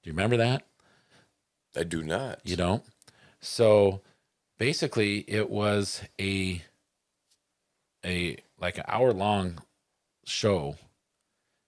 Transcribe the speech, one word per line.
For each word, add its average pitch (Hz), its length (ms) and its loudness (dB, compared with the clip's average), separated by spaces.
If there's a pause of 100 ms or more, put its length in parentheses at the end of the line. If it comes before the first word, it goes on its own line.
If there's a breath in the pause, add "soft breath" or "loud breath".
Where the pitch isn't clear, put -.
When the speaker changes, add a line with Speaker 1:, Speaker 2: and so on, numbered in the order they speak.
Speaker 1:
Do 87 60 -14
you 78 40 -8
remember 110 240 2
that? 120 280 2 (1080 soft breath)
Speaker 2:
I 85 80 -2
do 82 200 -4
not. 101 400 -6
Speaker 1:
You 90 120 -4
don't? 90 280 0 (580 soft breath)
So 104 600 4 (560 soft breath)
basically 110 720 0
it 107 220 -2
was 104 520 0 (200)
a, 95 400 -2 (1400)
a, 87 320 -2 (220)
like, 87 180 -4
an - 100 -10
hour-long 101 760 0 (640)
show 80 500 -2 (920)